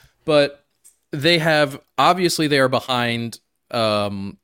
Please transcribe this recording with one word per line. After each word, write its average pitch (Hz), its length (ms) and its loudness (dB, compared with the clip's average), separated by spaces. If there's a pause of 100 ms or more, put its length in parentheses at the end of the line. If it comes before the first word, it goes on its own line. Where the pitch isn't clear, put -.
(240)
But 143 420 0 (460)
they 165 280 0
have, 151 420 0 (160)
obviously, 165 500 2
they 143 120 2
are 131 100 4
behind, 117 680 -4 (320)
um, 104 720 -2